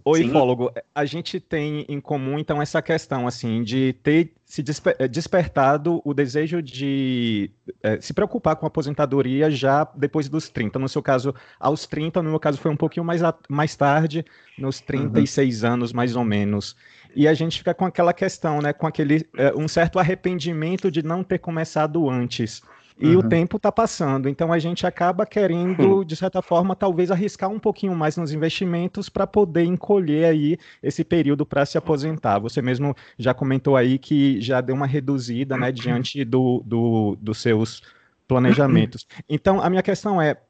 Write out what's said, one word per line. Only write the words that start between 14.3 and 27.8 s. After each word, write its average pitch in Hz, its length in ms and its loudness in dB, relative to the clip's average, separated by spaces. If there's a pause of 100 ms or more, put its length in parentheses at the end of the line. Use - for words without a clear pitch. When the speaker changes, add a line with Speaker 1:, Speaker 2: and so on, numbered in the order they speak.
Speaker 1:
nos 135 220 -6
Speaker 2:
Uhum. - 80 -20
Speaker 1:
trinta 120 320 0
e 147 80 4
seis 123 360 0
anos, 120 300 0
mais 120 220 0
ou 123 80 0
menos. 104 520 0 (400)
E 147 120 6
a 156 80 6
gente 165 240 -4
fica 175 140 -2
com 185 120 -2
aquela 175 260 2
questão, 170 500 -4
né, 147 120 0
com - 140 -4
aquele, 156 360 0 (140)
eh, 135 180 4
um 151 120 -4
certo 170 320 2
arrependimento 175 920 -2
de 156 140 -2
não 170 200 -4
ter 185 140 -2
começado 160 720 -2
antes. 123 540 -4 (340)
E - 100 2
o 175 140 8
Speaker 2:
Uhum. 220 60 0
Speaker 1:
tempo 180 320 2
tá 208 140 0
passando, 135 560 0
então 165 240 -2
a 170 40 2
gente 170 300 -2
acaba 180 380 0
querendo, 185 720 2
Speaker 2:
Hum. 190 60 -2
Speaker 1:
de 160 100 -8
certa 185 260 -2
forma, 180 360 0
talvez 180 340 0
arriscar 190 380 -2
um 214 100 -8
pouquinho 202 340 -2